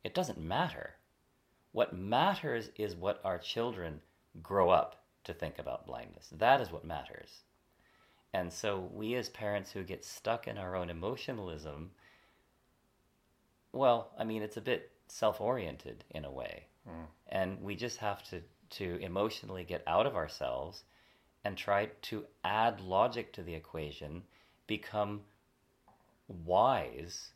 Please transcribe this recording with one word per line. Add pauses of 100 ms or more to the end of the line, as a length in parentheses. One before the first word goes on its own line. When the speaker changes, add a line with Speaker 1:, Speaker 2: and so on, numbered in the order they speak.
Speaker 1:
It
doesn't
matter. (760)
What
matters
is
what
our
children (400)
grow
up (200)
to
think
about
blindness.
That
is
what
matters. (920)
And
so
we
as
parents
who
get
stuck
in
our
own
emotionalism (1900)
well,
I
mean,
it's
a
bit (180)
self-oriented
in
a
way. (240)
Speaker 2:
Mm. (220)
Speaker 1:
And
we
just
have
to, (300)
to
emotionally
get
out
of
ourselves (600)
and
try (180)
to (180)
add
logic
to
the
equation, (420)
become (1040)
wise